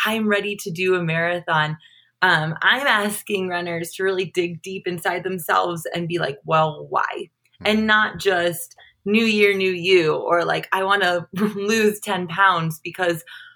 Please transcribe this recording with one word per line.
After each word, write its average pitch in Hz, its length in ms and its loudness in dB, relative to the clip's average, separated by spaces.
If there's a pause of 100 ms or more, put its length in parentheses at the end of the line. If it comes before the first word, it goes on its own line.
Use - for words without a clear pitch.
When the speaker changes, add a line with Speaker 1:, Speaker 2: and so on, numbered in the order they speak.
Speaker 1:
"I'm 220 240 0
ready 202 280 0
to 202 140 -8
do 185 240 0
a 180 80 0
marathon," 165 760 0 (460)
um, 160 400 2
I'm 247 240 2
asking 208 640 0
runners 175 440 -6
to 190 120 -4
really 190 220 0
dig 175 360 -4
deep 190 240 -8
inside 175 380 -4
themselves 185 720 -2
and 175 140 -4
be 170 100 -4
like, 143 260 -4
"Well, 156 440 0
why?" - 420 -4 (340)
And 214 140 2
Speaker 2:
Mm-hmm. 220 80 0
Speaker 1:
not 214 320 2
just, 175 580 -2 (280)
"New 220 200 2
year, 208 300 4
new 190 180 0
you," 175 420 4
or, 170 300 0
like, 160 280 -2
"I 185 120 2
wanna 185 460 2
<laughs> - 20 -18
lose 208 680 0
ten 180 280 -4
pounds," 165 560 2
because, 170 400 -2 (320)